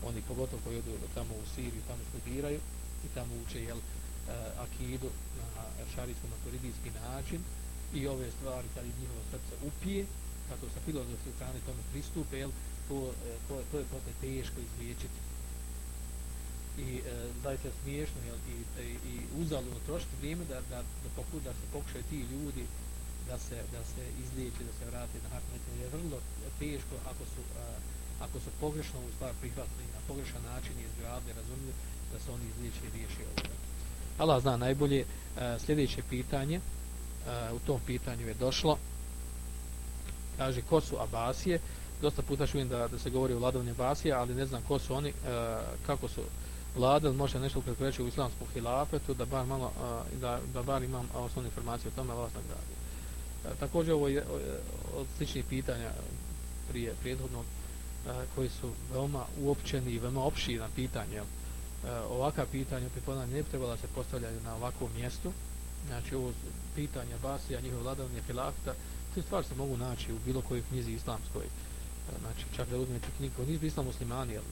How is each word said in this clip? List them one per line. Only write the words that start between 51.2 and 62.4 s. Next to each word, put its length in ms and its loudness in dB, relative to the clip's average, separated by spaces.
informacije 400 0
o 80 -2
tome, 160 0
Allah 120 0
vas 100 -2
nagradi. 460 -4
E, 40 -2
također 340 6
ovo 140 6
je, 100 6
e, 60 2
od 100 0
sličnih 280 0
pitanja 460 0
prije 300 0
prethodnog, 440 -2
e, 800 -4
koji 140 4
su 220 -2
veoma 320 2
uopćeni 500 4
i 80 2
veoma 260 2
opširna 500 2
pitanja. 480 0
E, 680 -4
ovakva 420 4